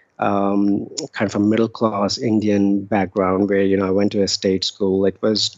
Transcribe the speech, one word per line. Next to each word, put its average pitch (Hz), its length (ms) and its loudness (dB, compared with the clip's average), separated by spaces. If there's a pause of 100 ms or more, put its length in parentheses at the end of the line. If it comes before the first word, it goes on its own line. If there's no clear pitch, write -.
(180)
um, 101 720 0 (240)
kind 104 180 -2
of 110 60 -4
a 101 80 2
middle 110 240 2
class 101 500 -2
Indian 101 640 2
background 95 640 0
where, 98 140 2
you 98 140 2
know, 98 100 0
I 92 40 0
went 101 200 0
to 101 140 0
a 95 40 0
state 95 360 -2
school. 95 420 0
It 95 140 -2
was 110 380 -2